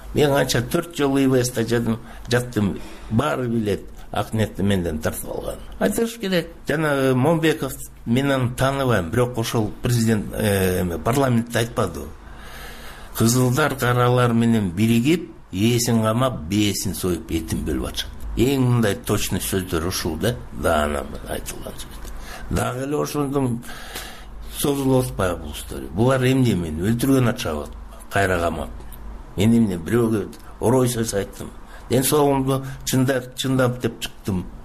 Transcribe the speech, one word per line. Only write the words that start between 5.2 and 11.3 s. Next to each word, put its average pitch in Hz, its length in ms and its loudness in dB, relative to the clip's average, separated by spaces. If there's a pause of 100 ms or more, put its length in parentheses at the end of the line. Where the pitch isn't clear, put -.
алган. - 260 -8 (240)
Айтыш 226 400 0
керек. 185 300 0 (180)
Жанагы 139 480 2
Момбеков, 151 580 2 (320)
мен 135 260 4
аны 127 240 2
тааныбайм, 127 540 2
бирок 123 300 0
ошол 113 320 0 (100)
президент, 113 520 2
э, 92 480 2
эме, 87 180 -2
парламентте 120 600 2